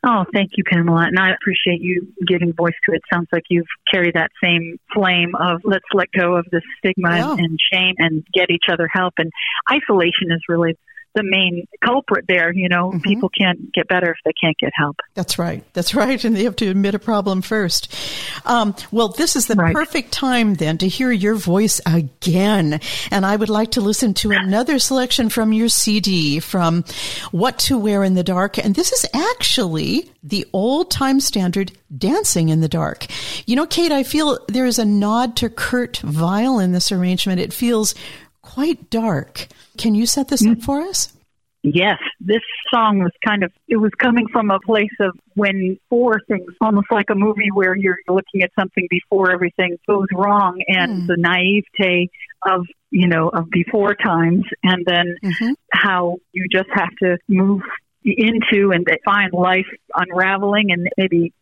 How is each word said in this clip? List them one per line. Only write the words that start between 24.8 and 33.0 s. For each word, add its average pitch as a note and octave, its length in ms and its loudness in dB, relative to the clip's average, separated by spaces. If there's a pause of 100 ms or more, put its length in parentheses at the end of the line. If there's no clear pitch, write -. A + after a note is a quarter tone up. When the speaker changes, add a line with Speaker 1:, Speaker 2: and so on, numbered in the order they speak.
Speaker 2:
selection B3+ 480 0
from A3 240 0
your A3 160 2
C G#3+ 320 2
D, E3 400 0
from E3+ 440 0 (460)
What A3+ 300 0
to C4+ 180 2
Wear G3+ 240 0
in F#3+ 120 2
the F3+ 100 2
Dark. F#3+ 340 -2
And G3+ 160 0
this F4 160 0
is - 240 -2
actually A#3+ 960 -2 (140)
the F#3+ 280 -4
old B3+ 380 0
time C4+ 300 2
standard, F#3 500 0 (260)
Dancing F#3+ 520 0
in D#3+ 120 2
the D#3+ 80 0
Dark. D#3 380 -4 (400)